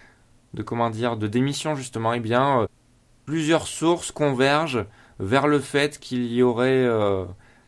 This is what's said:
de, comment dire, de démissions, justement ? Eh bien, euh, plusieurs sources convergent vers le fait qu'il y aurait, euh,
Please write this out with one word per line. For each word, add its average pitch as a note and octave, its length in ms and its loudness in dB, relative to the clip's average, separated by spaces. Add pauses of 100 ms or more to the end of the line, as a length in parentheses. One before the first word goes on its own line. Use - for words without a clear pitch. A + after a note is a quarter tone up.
(540)
de, A2 100 -8
comment A#2 260 -2
dire, A#2 280 -4
de G#2+ 100 -2
démissions, C#3 480 -2
justement ? A#2 380 -4
Eh A#2+ 80 -4
bien, B2 400 2
euh, G#2 60 0 (580)
plusieurs D#3 420 0
sources E3 460 0
convergent C#3 720 0 (340)
vers C3 280 2
le D3 120 4
fait C#3+ 400 -2
qu'il B2 320 -4
y A#2+ 100 2
aurait, B2+ 440 4
euh, G2+ 400 0 (420)